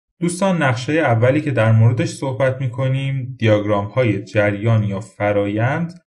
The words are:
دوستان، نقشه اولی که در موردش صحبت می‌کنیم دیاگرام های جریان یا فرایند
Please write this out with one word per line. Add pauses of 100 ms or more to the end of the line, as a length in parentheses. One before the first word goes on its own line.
(200)
دوستان،
نقشه
اولی
که
در
موردش
صحبت
می‌کنیم
دیاگرام
های
جریان
یا
فرایند (140)